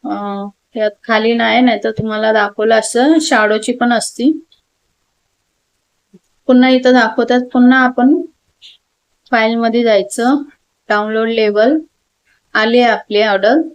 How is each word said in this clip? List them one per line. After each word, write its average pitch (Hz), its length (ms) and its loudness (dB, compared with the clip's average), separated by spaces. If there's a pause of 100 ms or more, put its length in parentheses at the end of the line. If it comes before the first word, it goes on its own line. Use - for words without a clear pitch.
अं, 202 460 -8 (260)
यात 214 160 -2 (120)
खाली 220 300 0
नाही, 233 280 0
नाही 233 220 2
तर 220 80 -4
तुम्हाला 220 420 -4
दाखवलं 214 420 0
असं, 247 460 0
शॅडोची 214 520 0
पण 240 200 0
असती. 240 380 -2 (2250)
पुन्हा 254 220 4
इथं 254 240 2
दाखवतात, 247 480 0 (120)
पुन्हा 254 260 4
आपण 254 360 2 (1160)
फाईल 226 240 0
मध्ये 233 280 -2
जायचं. 233 600 0 (460)
डाउनलोड 214 400 -2
लेबल 220 480 0 (800)
आली 226 260 2
आपली 208 400 0
ऑर्डर. 214 400 0 (140)